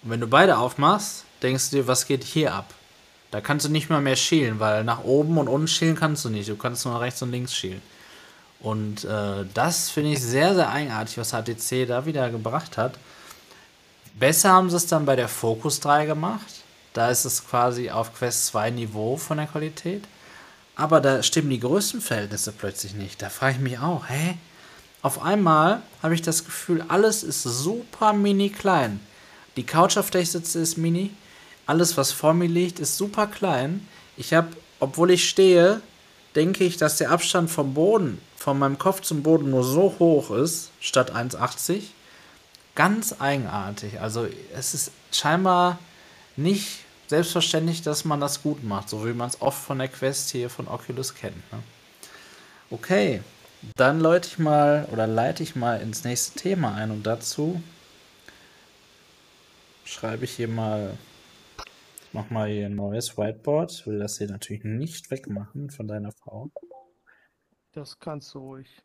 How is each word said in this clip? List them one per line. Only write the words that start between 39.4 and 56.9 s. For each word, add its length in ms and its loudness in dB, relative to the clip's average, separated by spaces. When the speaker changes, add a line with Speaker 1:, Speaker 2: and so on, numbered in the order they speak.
Speaker 1:
nur 120 4
so 360 2
hoch 320 4
ist, 480 -2
statt 320 0
eins 240 -4
achtzig. 580 -4
Ganz 480 0
eigenartig. 800 -4
Also 260 -4
es 180 -6
ist 180 -6
scheinbar 680 2
nicht 440 -2
selbstverständlich, 800 0
dass 220 -4
man 140 0
das 220 -2
gut 220 -2
macht, 260 -6
so 160 -6
wie 80 -2
man's 260 -6
oft 240 -2
von 140 -6
der 100 -4
Quest 440 -4
hier 180 -4
von 180 -10
Oculus 460 -8
kennt, 380 -14
ne? 100 -12
Okay, 500 0
dann 240 4
läute 300 4
ich 100 -10
mal 520 4
oder 140 0
leite 380 0
ich 120 -10
mal 240 -2
ins 240 -8
nächste 360 -6
Thema 340 -2
ein 160 -6
und 140 -8